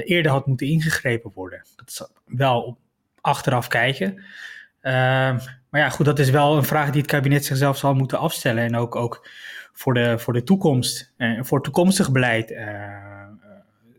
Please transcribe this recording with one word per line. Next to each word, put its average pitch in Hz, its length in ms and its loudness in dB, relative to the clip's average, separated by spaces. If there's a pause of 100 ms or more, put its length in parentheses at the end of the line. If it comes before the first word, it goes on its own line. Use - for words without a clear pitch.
eerder 170 220 2
had 135 160 0
moeten 135 200 -2
ingegrepen 151 640 -2
worden. 92 320 -14 (100)
Dat - 140 -20
is - 180 -14 (180)
wel 123 360 0
op 123 160 -10 (440)
achteraf 131 460 0
kijken. 135 560 -2 (600)
Ehm, 131 540 2 (320)
maar 147 120 2
ja, 139 80 4
goed, 143 160 0
dat 143 140 2
is 135 100 4
wel 147 280 4
een 135 60 4
vraag 151 280 0
die 143 100 0
het - 100 -4
kabinet 143 340 2
zichzelf 139 320 0
zal 139 160 2
moeten 131 260 0
afstellen. 127 440 -2
En 117 120 0
ook, 120 200 -2
ook 120 340 -6 (440)
voor - 200 0
de, 120 260 2
voor 117 140 -4
de 120 100 0
toekomst, 151 760 0
eh, 117 240 -2
voor 135 220 0
toekomstig 175 480 2
beleid, 120 400 2
eh, 113 140 -12
eh, 101 640 -14 (680)